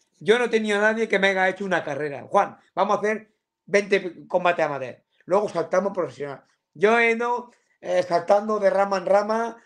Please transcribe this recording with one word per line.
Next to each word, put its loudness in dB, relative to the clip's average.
Yo 2
no 0
he -4
tenido 0
a 0
nadie 2
que 0
me 4
haya 2
hecho -6
una -2
carrera. -8
"Juan, 2
vamos 0
a -12
hacer -4
veinte 0
combates 0
amateur. -8
Luego 0
saltamos -2
profesional". -8
Yo 2
he 2
ido, -4
eh, 0
saltando 0
de 2
rama 0
en -6
rama, 0